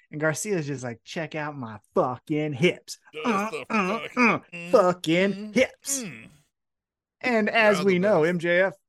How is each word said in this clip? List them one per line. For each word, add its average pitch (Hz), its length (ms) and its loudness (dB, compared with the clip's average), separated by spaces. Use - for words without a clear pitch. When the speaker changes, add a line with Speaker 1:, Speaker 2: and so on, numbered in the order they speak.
Speaker 1:
And 151 100 -8
Garcia's 156 460 -2
just 135 160 -8
like, 120 200 -10
"Check 160 320 -10
out 151 220 -8
my 113 220 -12
fucking 151 580 -2
hips. - 460 -2
Speaker 2:
Just 262 140 -8
Speaker 1:
Uh, 208 240 -2
Speaker 2:
the - 180 -10
Speaker 1:
uh, 214 300 -2
Speaker 2:
fucking, - 300 -2
Speaker 1:
uh, 165 100 0
Speaker 2:
mm, 175 180 -6
Speaker 1:
fucking 180 640 4
Speaker 2:
mm, 208 220 -12
Speaker 1:
hips." 262 480 -2
Speaker 2:
mm. 117 260 -16
Speaker 1:
And 220 280 2
as 214 300 4
Speaker 2:
Yeah, 180 60 -2
Speaker 1:
we 196 80 4
Speaker 2:
the 175 60 2
Speaker 1:
know, 190 220 4
Speaker 2:
best. 160 80 4
Speaker 1:
M 180 100 -2
J 175 220 2
F, 190 120 2